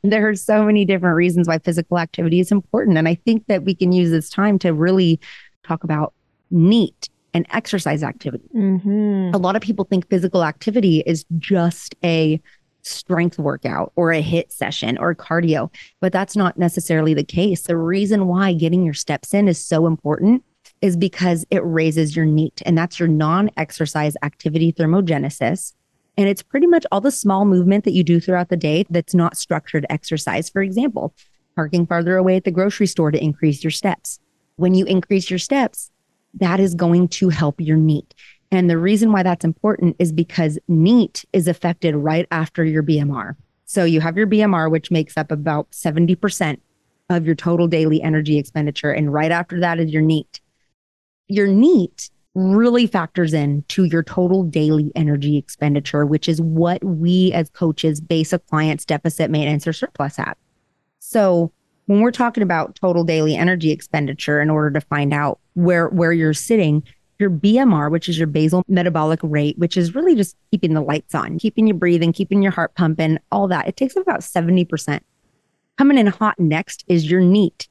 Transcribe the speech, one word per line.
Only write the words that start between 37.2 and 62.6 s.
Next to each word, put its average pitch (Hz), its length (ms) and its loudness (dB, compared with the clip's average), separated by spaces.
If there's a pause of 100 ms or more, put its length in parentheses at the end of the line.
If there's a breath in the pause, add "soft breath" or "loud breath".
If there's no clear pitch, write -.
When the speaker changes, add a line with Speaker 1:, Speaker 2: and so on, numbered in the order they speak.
Speaker 1:
help 151 320 -2
your 156 160 2
neat. 156 380 0 (360 soft breath)
And 185 180 2
the 170 100 2
reason 208 340 2
why 196 100 2
that's 175 220 -2
important 175 540 0
is 170 140 0
because 156 460 -2 (100)
neat 185 640 2
is 175 160 0
affected 170 460 -2
right 156 360 -2
after 160 340 -2
your 156 180 0
B 151 160 0
M 143 120 -2
R. 123 260 -8 (280)
So 190 200 -2
you 165 160 2
have 165 160 -2
your 214 100 2
B 214 160 2
M 202 100 2
R, 160 160 0
which 156 220 -2
makes 160 260 -2
up 151 140 -4
about 151 400 -4
seventy 170 440 0
percent 175 460 -4 (480)
of 170 160 0
your 160 100 0
total 170 320 0
daily 156 360 2
energy 156 360 0
expenditure. 147 540 -4
And 147 200 -2
right 151 200 0
after 175 280 -4
that 170 180 0
is 165 120 -2
your 156 120 0
neat. 156 380 -2 (880)
Your 202 180 0
neat 214 640 2 (240)
really 226 520 2
factors 170 460 -2
in 147 360 -2
to - 160 0
your 165 180 0
total 180 400 0
daily 156 520 0
energy 147 440 0
expenditure, 143 640 -2
which 151 240 0
is 160 120 -2
what 165 440 0
we 180 480 2
as 165 180 -2
coaches 156 500 -2
base 160 340 -2
a 170 40 -2
client's 156 460 -2
deficit 156 460 -2
maintenance 151 360 -2
or 165 60 -2
surplus - 460 -8
at. - 180 -8 (600)
So 180 540 0 (340)
when 202 140 4
we're 233 100 4
talking 240 320 -2
about 175 320 -2